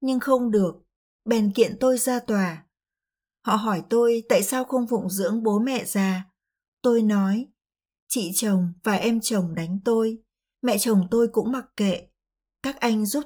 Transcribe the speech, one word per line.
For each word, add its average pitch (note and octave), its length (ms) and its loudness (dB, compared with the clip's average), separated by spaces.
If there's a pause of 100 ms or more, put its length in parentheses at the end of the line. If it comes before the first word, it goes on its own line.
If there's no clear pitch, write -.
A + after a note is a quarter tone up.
nhưng C4 180 -2
không B3 320 0
được, F#3+ 240 2 (500)
bèn G#3+ 260 2
kiện A3+ 280 0
tôi C4 180 2
ra B3 220 -2
tòa. F#3+ 460 -2 (800)
Họ G#3 100 0
hỏi G3+ 340 -2
tôi A#3 400 4
tại G3 140 4
sao B3+ 200 -2
không B3 240 -2
phụng A3 220 -2
dưỡng G3 340 -2
bố G#3 160 2
mẹ B3+ 260 -2
già. F#3+ 400 -2 (560)
Tôi A#3 200 4
nói, G#3 460 2 (600)
"Chị F#3+ 280 -4
chồng F#3 380 0 (100)
và G#3+ 100 0
em A3+ 280 0
chồng F3+ 340 -2
đánh E3+ 300 -4
tôi, A3+ 320 0 (460)
mẹ A#3+ 140 0
chồng G3+ 340 2
tôi A#3 160 2
cũng A3+ 240 -2
mặc B3+ 140 -6 (120)
kệ. G3 300 -2 (560)
Các C4+ 160 -8
anh A3 260 0
giúp C#4 200 -2